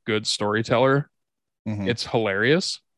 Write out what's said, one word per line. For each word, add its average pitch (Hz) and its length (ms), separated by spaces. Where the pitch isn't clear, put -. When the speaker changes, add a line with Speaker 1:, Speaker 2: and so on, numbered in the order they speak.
Speaker 1:
good 107 200
storyteller, 120 840
Speaker 2:
Mm-hmm. 104 200
Speaker 1:
it's 117 200
hilarious, 113 760